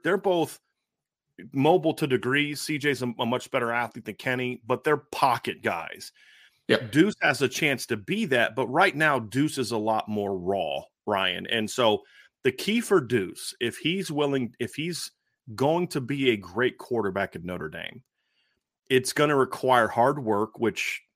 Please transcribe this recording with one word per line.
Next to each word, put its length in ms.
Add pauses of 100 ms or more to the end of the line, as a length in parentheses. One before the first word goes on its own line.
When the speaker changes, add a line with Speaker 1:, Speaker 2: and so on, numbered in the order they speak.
Speaker 1:
they're 140
both 420 (920)
mobile 400
to 140
degrees. 560
C 160
J's 240
a, 160
a 80
much 240
better 200
athlete 360
than 80
Kenny, 520
but 160
they're 140
pocket 680
guys. 500 (540)
Speaker 2:
Yeah. 120 (120)
Speaker 1:
Deuce 300
has 220
a 60
chance 360
to 140
be 260
that, 320
but 120
right 280
now, 220
Deuce 400
is 140
a 40
lot 320
more 260
raw, 460 (240)
Ryan. 440
And 220
so 340 (380)
the 100
key 280
for 220
Deuce, 580
if 160
he's 340
willing, 480
if 180
he's 340 (440)
going 340
to 120
be 300
a 80
great 400
quarterback 580
at 80
Notre 240
Dame, 340 (840)
it's 240
gonna 240
require 500
hard 320
work, 400
which 420 (160)